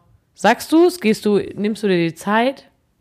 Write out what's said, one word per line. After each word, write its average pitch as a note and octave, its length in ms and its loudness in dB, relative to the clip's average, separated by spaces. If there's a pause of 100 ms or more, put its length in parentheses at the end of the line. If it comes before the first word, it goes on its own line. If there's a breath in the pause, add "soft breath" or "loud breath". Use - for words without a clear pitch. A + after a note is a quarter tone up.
(340)
sagst - 380 0
du's? F4 280 4
Gehst G#3+ 260 0
du, G#3 120 2
nimmst G#3 460 -6
du - 20 0
dir F3 220 0
die E3 80 -10
Zeit? A#3 480 -2 (360)